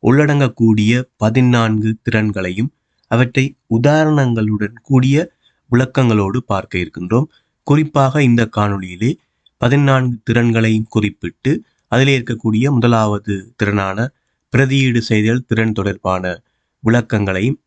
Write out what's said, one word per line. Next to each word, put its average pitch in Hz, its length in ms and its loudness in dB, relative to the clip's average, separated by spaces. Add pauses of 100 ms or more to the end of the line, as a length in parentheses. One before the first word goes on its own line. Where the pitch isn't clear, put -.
உள்ளடங்கக்கூடிய 120 1000 2 (140)
பதினான்கு 110 840 0
திறன்களையும் 104 680 -2 (360)
அவற்றை 127 500 -2 (140)
உதாரணங்களுடன் 117 1120 0
கூடிய 135 480 0 (400)
விளக்கங்களோடு 120 640 0
பார்க்க 98 420 -6
இருக்கின்றோம். 90 460 -2 (380)
குறிப்பாக 147 600 0
இந்த 117 340 2
காணொளியிலே 101 580 -4 (420)
பதினான்கு 135 760 0
திறன்களையும் 113 560 0
குறிப்பிட்டு 104 760 -4 (260)
அதிலே 135 300 0
இருக்கக்கூடிய 117 520 -2
முதலாவது 107 880 -2
திறனான 101 520 -2 (480)
பிரதியீடு 131 420 2
செய்தல் 113 460 0
திறன் 110 280 -2
தொடர்பான 92 680 -4 (440)
விளக்கங்களையும் 110 800 -2